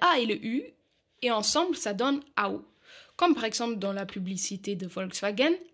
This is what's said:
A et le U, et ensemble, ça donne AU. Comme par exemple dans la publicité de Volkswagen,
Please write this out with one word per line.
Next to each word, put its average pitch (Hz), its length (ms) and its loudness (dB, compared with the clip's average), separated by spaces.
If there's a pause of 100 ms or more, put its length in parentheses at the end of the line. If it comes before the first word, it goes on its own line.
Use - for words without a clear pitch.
A 339 180 6
et 233 80 2
le 214 160 -2
U, 240 220 -2 (560)
et 240 100 0
ensemble, 294 460 2
ça 208 160 -4
donne 277 320 0 (180)
AU. 196 220 -4 (520)
Comme 349 180 4
par 226 100 0
exemple 233 320 -2
dans 196 160 -2
la 196 140 -6
publicité 196 680 -6
de 180 120 -6
Volkswagen, 202 680 0 (200)